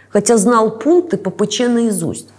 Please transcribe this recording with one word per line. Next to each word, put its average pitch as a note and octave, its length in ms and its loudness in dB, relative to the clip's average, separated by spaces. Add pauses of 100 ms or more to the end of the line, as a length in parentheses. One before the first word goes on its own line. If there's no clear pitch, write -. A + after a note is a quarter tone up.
(100)
хотя G#3 260 2
знал A3 400 2
пункты D#4+ 400 0
П - 140 -8
П G3+ 160 -2
Ч A#3+ 220 -2
наизусть. G#3 600 -2 (100)